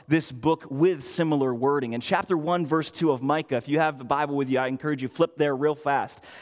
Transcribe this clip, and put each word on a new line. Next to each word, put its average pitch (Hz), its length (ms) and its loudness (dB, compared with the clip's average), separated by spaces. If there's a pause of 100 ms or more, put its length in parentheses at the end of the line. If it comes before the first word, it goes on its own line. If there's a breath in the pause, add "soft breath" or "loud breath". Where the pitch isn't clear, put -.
this 156 240 2
book 143 400 -2
with 151 340 2
similar 147 480 0
wording. 131 420 0
In 120 60 -4
chapter 185 360 0
one, 165 300 0
verse 156 260 0
two 160 180 2
of 127 120 0
Micah, 147 340 0
if 117 120 -4
you 151 100 2
have 156 200 0
the 131 60 -14
Bible 143 320 0
with 139 140 -2
you, 131 80 2
I 131 100 0
encourage 135 340 -4
you, 131 60 -4
flip - 280 0
there 147 200 2
real 147 180 0
fast. 139 460 -2 (220 loud breath)